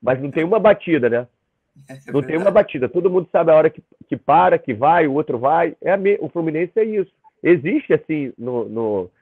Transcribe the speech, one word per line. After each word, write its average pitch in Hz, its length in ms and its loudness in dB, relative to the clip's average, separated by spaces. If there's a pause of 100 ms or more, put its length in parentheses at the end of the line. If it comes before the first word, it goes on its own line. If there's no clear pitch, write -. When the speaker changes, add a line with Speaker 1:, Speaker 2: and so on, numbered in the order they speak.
Speaker 1:
mas 127 180 -2
não 143 100 -8
tem 160 140 -2
uma 208 140 2
batida, 170 520 2
né? 120 160 -2 (640)
Speaker 2:
É 135 60 -18 (160)
Speaker 1:
Não 139 120 0
tem 151 140 -6
uma 185 80 -2
Speaker 2:
verdade. 196 100 2
Speaker 1:
batida. 151 340 0
Todo 180 220 -2
mundo 180 200 -2
sabe 165 200 2
a 156 40 6
hora 156 160 4
que, - 120 -20 (260)
que 139 80 -6
para, 170 420 2
que - 140 -6
vai, 156 340 2
o 135 60 -2
outro 143 260 -2
vai. 160 420 0
É 170 120 0
a 196 40 2
me-, 196 240 0
o 151 80 -8
Fluminense 165 460 -4
é 220 100 2
isso. 214 280 -4 (300)
Existe, 175 500 0
assim, 147 440 -2
no, 120 280 -6
no, 107 460 -4 (120)